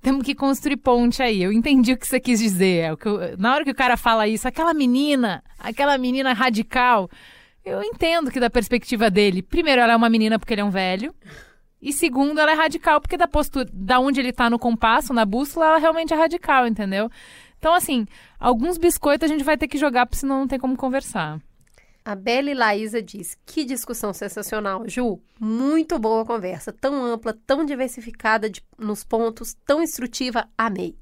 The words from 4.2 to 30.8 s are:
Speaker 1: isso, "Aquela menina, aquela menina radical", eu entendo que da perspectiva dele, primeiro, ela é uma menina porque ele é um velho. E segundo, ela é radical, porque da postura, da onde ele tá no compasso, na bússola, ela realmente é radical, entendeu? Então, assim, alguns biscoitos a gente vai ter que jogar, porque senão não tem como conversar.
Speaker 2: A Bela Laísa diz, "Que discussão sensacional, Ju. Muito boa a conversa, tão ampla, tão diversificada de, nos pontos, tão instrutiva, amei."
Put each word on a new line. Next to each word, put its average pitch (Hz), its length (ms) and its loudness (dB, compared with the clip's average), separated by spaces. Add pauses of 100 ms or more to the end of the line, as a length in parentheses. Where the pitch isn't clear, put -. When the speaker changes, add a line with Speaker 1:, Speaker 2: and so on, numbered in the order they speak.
Speaker 1:
isso, 220 180 -2
"Aquela 320 280 0
menina, 262 680 0 (160)
aquela 277 380 0
menina 254 380 0
radical", 233 760 2 (560)
eu 381 180 -6
entendo 339 480 -2
que 262 80 -6
da 240 120 2
perspectiva 233 600 0
dele, 190 320 2
primeiro, 302 380 2
ela 233 140 6
é - 20 4
uma 233 140 4
menina 220 280 2
porque - 140 -4
ele 202 80 -2
é 202 40 0
um 202 60 0
velho. 190 440 -2 (680)
E 277 100 -8
segundo, 285 480 0
ela 302 140 4
é - 20 4
radical, 311 460 2
porque - 160 -4
da 349 100 4
postura, 294 460 -2
da 196 260 0
onde 262 220 2
ele 247 100 0
tá 240 200 2
no 233 80 0
compasso, 233 560 0
na 226 100 4
bússola, 277 440 -2
ela 311 100 6
realmente 320 340 0
é 320 60 0
radical, 311 480 2
entendeu? 208 440 -4 (480)
Então, 320 160 2
assim, 269 320 0 (320)
alguns 254 400 0
biscoitos 320 520 2
a - 20 0
gente 285 120 -2
vai 302 140 2
ter 302 100 -4
que 302 80 -8
jogar, 254 300 2
porque - 140 -4
senão 269 200 -2
não 269 80 -2
tem 269 100 -4
como 262 200 -2
conversar. 208 600 -4 (640)
Speaker 2:
A 208 120 -8
Bela 240 400 -2
Laísa 220 480 0
diz, 185 420 -14
"Que 302 220 -6
discussão 233 480 -6
sensacional, 202 760 -6
Ju. 220 320 -4 (180)
Muito 277 600 0
boa 220 240 0
a - 40 -2
conversa, 190 460 -6
tão 269 320 -4
ampla, 226 320 -4 (100)
tão 277 200 0
diversificada 233 840 -2
de, 190 140 -12 (160)
nos 208 260 -6
pontos, 226 500 -4 (120)
tão 302 160 2
instrutiva, 247 760 -6
amei." 185 460 -4